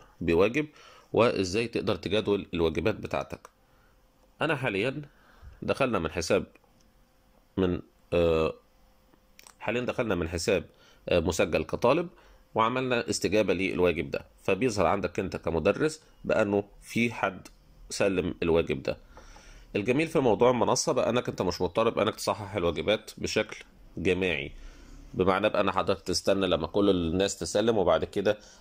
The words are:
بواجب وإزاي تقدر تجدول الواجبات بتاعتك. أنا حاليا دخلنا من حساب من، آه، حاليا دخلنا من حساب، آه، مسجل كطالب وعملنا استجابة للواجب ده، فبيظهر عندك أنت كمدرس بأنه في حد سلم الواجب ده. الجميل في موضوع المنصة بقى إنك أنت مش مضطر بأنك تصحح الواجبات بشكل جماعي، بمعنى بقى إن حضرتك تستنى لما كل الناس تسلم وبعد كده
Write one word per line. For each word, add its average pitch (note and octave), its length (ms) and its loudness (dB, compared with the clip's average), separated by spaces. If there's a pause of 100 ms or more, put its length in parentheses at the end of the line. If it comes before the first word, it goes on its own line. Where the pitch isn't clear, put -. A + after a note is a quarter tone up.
(220)
بواجب G#2 460 2 (460)
وإزاي G#2 540 2
تقدر G2+ 280 -2
تجدول G2 580 -2
الواجبات E2 420 0
بتاعتك. - 540 -8 (920)
أنا D#3 140 0
حاليا B2+ 460 -2 (600)
دخلنا A2+ 380 0
من D#2+ 120 -2
حساب E2+ 340 0 (1120)
من، F2+ 240 0 (320)
آه، E2 400 2 (1040)
حاليا A#2 220 -4
دخلنا A2 340 -2
من E2+ 140 -2
حساب، F2 360 -2 (440)
آه، F2 100 4
مسجل E2 440 0
كطالب D3 460 0 (460)
وعملنا B2 540 0
استجابة G2 440 0
للواجب E2+ 580 0
ده، - 140 -8 (180)
فبيظهر G2 420 0
عندك F2+ 340 -2
أنت E2+ 180 -6
كمدرس E2+ 640 0 (240)
بأنه G2+ 380 2 (180)
في A2+ 320 -2
حد F#2+ 340 -4 (420)
سلم F#2 540 0
الواجب D#2 400 0
ده. - 140 -4 (800)
الجميل B2 320 0
في D#3+ 120 0
موضوع A#2+ 300 4
المنصة A#2+ 420 2
بقى B2 180 0
إنك A#2+ 200 -2
أنت - 120 -4
مش F2+ 200 -2
مضطر A2+ 280 0
بأنك G#2 260 0
تصحح G2+ 400 -6
الواجبات E2+ 600 0
بشكل - 480 -4 (320)
جماعي، F2 540 0 (640)
بمعنى F#2+ 360 4
بقى - 120 0
إن F#2+ 100 2
حضرتك F#2 300 0
تستنى F#2+ 460 0
لما D#2 200 0
كل G2+ 220 2
الناس F#2 500 0
تسلم G#2+ 380 0
وبعد E2+ 280 2
كده G2+ 320 -2 (240)